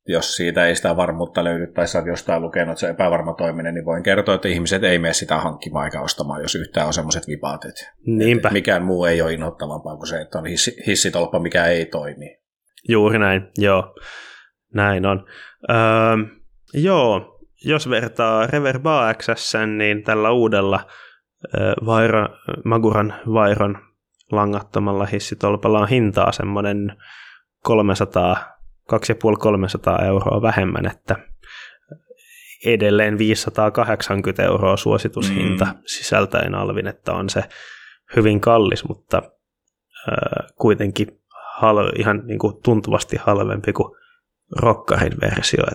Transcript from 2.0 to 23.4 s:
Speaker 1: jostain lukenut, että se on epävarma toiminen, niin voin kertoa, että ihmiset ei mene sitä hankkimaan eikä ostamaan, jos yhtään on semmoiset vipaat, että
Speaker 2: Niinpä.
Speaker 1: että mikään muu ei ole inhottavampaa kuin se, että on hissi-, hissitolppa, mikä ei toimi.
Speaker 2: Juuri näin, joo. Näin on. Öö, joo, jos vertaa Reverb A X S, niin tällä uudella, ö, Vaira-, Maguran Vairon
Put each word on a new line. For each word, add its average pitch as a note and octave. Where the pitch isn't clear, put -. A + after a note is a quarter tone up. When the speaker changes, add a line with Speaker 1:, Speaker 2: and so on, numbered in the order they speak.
Speaker 1:
jostain E2
lukenut, E2
että -
se F#2+
on E2+
epävarma E2
toiminen, E2
niin E2
voin E2+
kertoa, G2
että F#2+
ihmiset F2
ei F2+
mene E2
sitä -
hankkimaan D2+
eikä D2+
ostamaan, D2
jos D2+
yhtään D#2+
on D2+
semmoiset D#2
vipaat, C#2+
että -
Speaker 2:
Niinpä. A2+
Speaker 1:
että F#2+
mikään G2
muu F2+
ei E2+
ole D#2+
inhottavampaa D#2
kuin D2
se, D#2+
että E2
on D#2+
hissi-, -
hissitolppa, F2
mikä E2+
ei E2+
toimi. D2
Speaker 2:
Juuri A2
näin, F#2+
joo. G2
Näin G2+
on. G2
Öö, A#2
joo, C#3
jos D3
vertaa A2+
Reverb C#3
A B2
X -
S, -
niin G#2+
tällä G#2+
uudella, G2+
ö, -
Vaira-, A2
Maguran G#2+
Vairon G#2